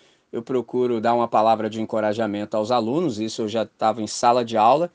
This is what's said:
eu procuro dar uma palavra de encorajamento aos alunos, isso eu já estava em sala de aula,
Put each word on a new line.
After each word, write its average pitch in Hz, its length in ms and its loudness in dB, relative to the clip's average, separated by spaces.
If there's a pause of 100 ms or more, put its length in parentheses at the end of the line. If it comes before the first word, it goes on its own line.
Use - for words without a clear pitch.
(300)
eu 117 120 -6
procuro 123 580 -2
dar 117 140 2
uma 117 140 0
palavra 110 420 2
de 113 100 -6
encorajamento 107 760 -2
aos 107 140 -2
alunos, 123 480 -2
isso 113 240 -6
eu 107 60 -4
já 110 140 -2
estava 110 400 -2
em 104 40 -4
sala 123 380 2
de 117 120 -4
aula, 135 380 4